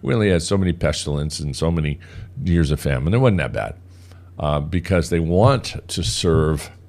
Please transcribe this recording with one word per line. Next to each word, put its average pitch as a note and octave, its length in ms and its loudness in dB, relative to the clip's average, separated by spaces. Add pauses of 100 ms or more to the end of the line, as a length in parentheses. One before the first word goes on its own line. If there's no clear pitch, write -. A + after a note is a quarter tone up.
we C2+ 120 -2
only G#2+ 160 4
had F2 120 4
so G2+ 160 0
many F#2 160 2
pestilence D2+ 640 -2
and D2 160 -6
so E2 160 0
many D2+ 280 -2 (440)
years E2+ 280 4
of D2 100 -2
famine. C#2+ 320 -2
It A#2 60 2
wasn't A#2+ 180 4
that B1+ 160 -2
bad." G#1+ 220 -6 (640)
Uh, D2 220 0
because E2 500 0
they E2+ 120 0
want G2 680 2
to - 160 -4
serve D#2+ 680 0 (200)